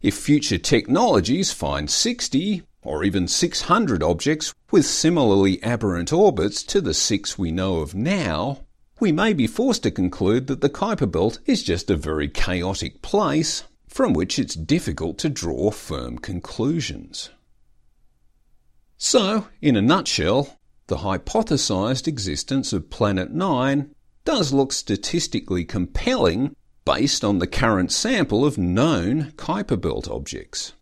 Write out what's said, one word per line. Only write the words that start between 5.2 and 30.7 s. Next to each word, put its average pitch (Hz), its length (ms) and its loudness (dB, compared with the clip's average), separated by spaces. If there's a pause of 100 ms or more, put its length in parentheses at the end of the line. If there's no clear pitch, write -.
aberrant 107 500 -2
orbits 147 520 2
to - 160 0
the 104 140 -2
six - 440 -2
we 87 120 0
know 92 280 0
of 78 160 -4
now, 123 680 -2 (360)
we 202 120 4
may 202 200 2
be 135 140 2
forced 240 380 0
to 110 60 4
conclude 101 560 0
that 135 140 -4
the 147 100 4
Kuiper 196 400 -2
Belt 85 360 0
is 254 160 2
just 87 280 -2
a 92 60 4
very 76 320 -2
chaotic 90 760 -2
place 160 600 0 (220)
from 247 260 0
which 87 260 0
it's - 160 -2
difficult 80 640 -2
to 165 100 -2
draw 87 420 -2
firm 60 480 -10
conclusions. - 1120 -6 (1700)
So, 214 520 2 (140)
in 135 140 4
a 98 60 4
nutshell, 127 760 2 (300)
the 92 100 -2
hypothesized 110 1120 -2
existence 123 640 -4
of 92 180 -4
Planet 98 420 0
Nine 143 640 0 (300)
does 202 280 0
look 139 200 2
statistically - 920 -2
compelling 113 880 0 (300)
based - 380 2
on 101 160 2
the 87 80 0
current 95 460 2
sample 165 520 0
of 147 140 0
known 113 760 0
Kuiper 175 440 -4
Belt 62 280 -4
objects. - 720 -10